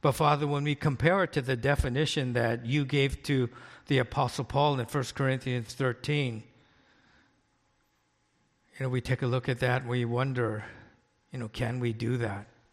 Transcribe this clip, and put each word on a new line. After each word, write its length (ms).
But 120
Father, 340
when 180
we 100
compare 500
it 80
to 100
the 140
definition 760
that 320
you 180
gave 400
to 240
the 120
Apostle 460
Paul 340
in 80
First 300
Corinthians 580
thirteen, 720
you 60
know, 60
we 100
take 220
a 40
look 220
at 100
that 240
and 80
we 140
wonder, 600
you 60
know, 100
can 320
we 120
do 240
that? 300